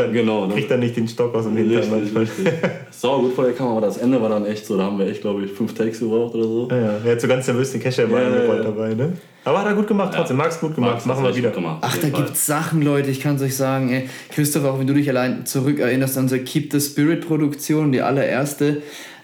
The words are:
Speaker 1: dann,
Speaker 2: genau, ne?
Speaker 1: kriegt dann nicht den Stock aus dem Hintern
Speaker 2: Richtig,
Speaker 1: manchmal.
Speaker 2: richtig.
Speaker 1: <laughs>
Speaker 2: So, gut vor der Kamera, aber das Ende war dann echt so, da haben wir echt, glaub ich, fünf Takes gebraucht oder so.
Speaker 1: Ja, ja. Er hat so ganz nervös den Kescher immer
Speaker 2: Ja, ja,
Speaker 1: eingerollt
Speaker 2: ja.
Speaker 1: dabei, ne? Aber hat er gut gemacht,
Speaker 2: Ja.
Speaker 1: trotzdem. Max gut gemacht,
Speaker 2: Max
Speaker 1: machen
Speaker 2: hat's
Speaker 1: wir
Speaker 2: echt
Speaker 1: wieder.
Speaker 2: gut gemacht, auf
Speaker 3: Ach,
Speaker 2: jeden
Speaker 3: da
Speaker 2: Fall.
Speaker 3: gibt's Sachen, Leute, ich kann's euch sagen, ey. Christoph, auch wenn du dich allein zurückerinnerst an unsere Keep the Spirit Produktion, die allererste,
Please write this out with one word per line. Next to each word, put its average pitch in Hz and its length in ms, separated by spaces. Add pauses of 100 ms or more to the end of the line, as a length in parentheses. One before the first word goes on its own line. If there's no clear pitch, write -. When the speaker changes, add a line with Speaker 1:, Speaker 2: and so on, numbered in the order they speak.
Speaker 1:
dann, 107 100
Speaker 2:
genau, 110 340
ne? 98 80
Speaker 1:
kriegt 135 160
dann 123 100
nicht 117 160
den 113 120
Stock 120 260
aus 113 100
dem 110 120
Hintern 113 220
Speaker 2:
Richtig, 107 120 (240)
Speaker 1:
manchmal. 113 100
Speaker 2:
richtig. 190 220 (260)
Speaker 1:
<laughs> - 180
Speaker 2:
So, 135 300
gut 127 140
vor 135 100
der 120 100
Kamera, 117 240
aber 107 80
das 95 100
Ende 123 240
war 113 80
dann 104 160
echt 104 220
so, 104 100
da 95 80
haben 101 140
wir 95 80
echt, 107 160
glaub 101 200
ich, 98 80
fünf 110 220
Takes 113 280
gebraucht 117 340
oder 113 100
so. 117 260
Speaker 1:
Ja, 127 60
ja. 110 160 (100)
Er 120 100
hat 117 100
so 120 60
ganz 127 180
nervös 127 260
den 113 80
Kescher 127 240
immer 117 160
Speaker 2:
Ja, 123 80
ja, - 60
Speaker 1:
eingerollt 117 300
Speaker 2:
ja. 110 60
Speaker 1:
dabei, 110 240
ne? 143 180 (320)
Aber 156 160
hat 196 80
er 202 60
gut 208 120
gemacht, 196 260
Speaker 2:
Ja. 160 60
Speaker 1:
trotzdem. 131 180
Max 165 240
gut 156 140
gemacht, 120 180
Speaker 2:
Max 110 140
Speaker 1:
machen 131 180
Speaker 2:
hat's - 0
Speaker 1:
wir 123 60
Speaker 2:
echt 123 80
Speaker 1:
wieder. 120 100
Speaker 2:
gut 101 80
gemacht, 80 260
auf 131 80
Speaker 3:
Ach, - 60
Speaker 2:
jeden 160 160
Speaker 3:
da 131 60
Speaker 2:
Fall. 110 80
Speaker 3:
gibt's - 200
Sachen, 156 360
Leute, 143 280
ich 131 100
kann's 143 200
euch 131 160
sagen, 135 340
ey. 127 200 (240)
Christoph, 147 320
auch 135 120
wenn 135 80
du 139 60
dich 143 160
allein 127 380
zurückerinnerst 131 720
an 131 60
unsere 127 180
Keep - 300
the 143 80
Spirit 151 460
Produktion, 151 680
die 123 100
allererste, 143 800 (420)